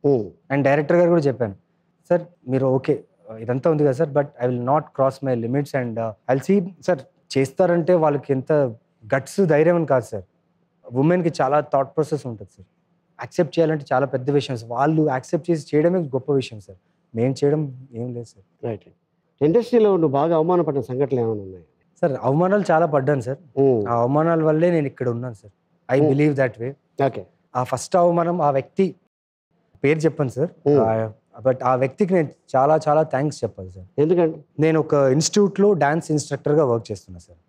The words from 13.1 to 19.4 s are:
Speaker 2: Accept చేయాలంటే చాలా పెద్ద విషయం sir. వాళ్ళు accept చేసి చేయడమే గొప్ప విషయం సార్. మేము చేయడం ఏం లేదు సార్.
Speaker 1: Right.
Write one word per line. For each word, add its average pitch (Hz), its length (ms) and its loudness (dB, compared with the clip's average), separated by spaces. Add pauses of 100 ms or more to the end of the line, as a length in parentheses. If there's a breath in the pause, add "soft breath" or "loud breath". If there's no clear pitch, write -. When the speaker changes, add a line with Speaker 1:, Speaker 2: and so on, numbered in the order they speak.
Speaker 2:
Accept 160 360 -4
చేయాలంటే 156 340 0
చాలా 135 140 0
పెద్ద 127 240 -4
విషయం 139 260 -2
sir. 113 140 -14
వాళ్ళు 151 380 0
accept 139 420 -4
చేసి 156 240 -2
చేయడమే 170 240 2
గొప్ప 135 340 -4
విషయం 120 280 -4
సార్. 95 160 -20 (380)
మేము 127 200 -2 (100)
చేయడం 143 320 -2 (160)
ఏం 120 220 -10
లేదు 120 100 -10
సార్. - 420 -18
Speaker 1:
Right. 107 160 -6 (600)